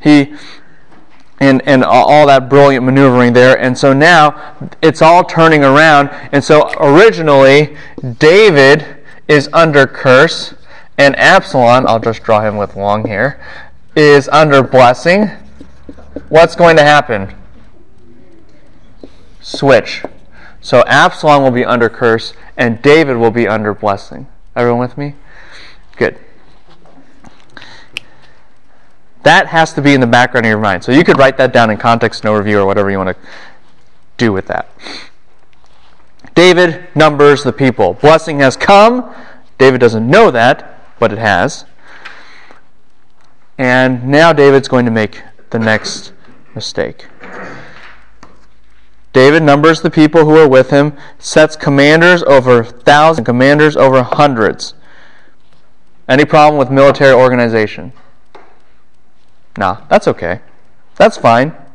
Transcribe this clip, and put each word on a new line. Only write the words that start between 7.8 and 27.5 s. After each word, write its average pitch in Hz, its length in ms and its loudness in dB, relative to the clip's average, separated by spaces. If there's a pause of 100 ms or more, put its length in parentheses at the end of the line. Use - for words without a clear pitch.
David 156 800 2 (320)
is 147 240 0
under 151 340 2
curse, - 640 0 (440)
and 139 180 2
Absalom, 131 720 0
I'll 113 120 -2
just 113 220 -6
draw 107 200 -2
him 104 160 -6
with 101 180 -8
long 101 320 -4
hair, 113 340 -6 (540)
is 147 320 4
under 147 340 2
blessing. 131 680 0 (1000)
What's 165 300 2
going 170 180 2
to 151 80 2
happen? 127 500 -2 (2000)
Switch. - 640 -4 (560)
So 123 280 0
Absalom 147 560 0
will 131 80 0
be 120 140 -4
under 117 240 -2
curse, 113 440 -4 (220)
and 117 260 -4
David 143 360 2
will 117 140 0
be 113 160 -4
under 107 260 -4
blessing. 101 540 -8 (280)
Everyone 120 240 -2
with 123 180 -10
me? 143 180 -12 (840)
Good. 104 200 -4 (3000)